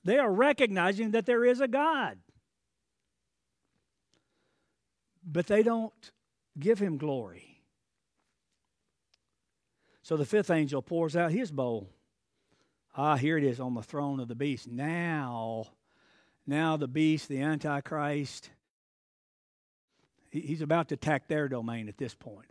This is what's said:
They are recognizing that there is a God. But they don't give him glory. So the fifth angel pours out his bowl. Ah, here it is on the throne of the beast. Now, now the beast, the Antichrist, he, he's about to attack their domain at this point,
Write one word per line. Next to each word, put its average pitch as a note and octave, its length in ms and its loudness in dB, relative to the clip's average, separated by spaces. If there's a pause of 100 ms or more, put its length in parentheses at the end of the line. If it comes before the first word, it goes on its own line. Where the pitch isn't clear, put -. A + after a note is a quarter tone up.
They G3+ 140 4
are B3+ 140 4
recognizing G#3 800 2
that A3 140 2
there A#3+ 200 4
is B3 160 4
a C#4 60 2
God. C4 500 0 (3000)
But E3+ 240 -2
they G#3+ 140 6
don't A3+ 500 -2 (460)
give F#3+ 220 2
him F#3 180 0
glory. B2+ 640 -6 (2500)
So - 140 -2
the D3 100 0
fifth G#3 240 2
angel D3 320 2
pours E3 360 -2
out E3+ 140 2
his G3+ 200 -2
bowl. A#2 380 -4 (1040)
Ah, D3 220 2
here D3+ 200 2
it D3 60 2
is B2+ 160 2
on B2+ 140 -4
the A2+ 100 -6
throne C#3+ 380 -4
of A#2+ 80 -8
the A#2+ 60 -10
beast. C3+ 320 -4
Now, B2+ 1000 -4 (800)
now D#3 320 0
the D3 100 -4
beast, D#3 400 2
the C3+ 140 -4
Antichrist, D3 1080 -4 (1800)
he, D3 100 -6
he's D#3+ 220 -4
about D#3 280 2
to D3+ 60 -4
attack D3 320 0
their D3+ 220 0
domain A#2 400 -6
at G2+ 80 -14
this B2 180 -8
point, - 360 -20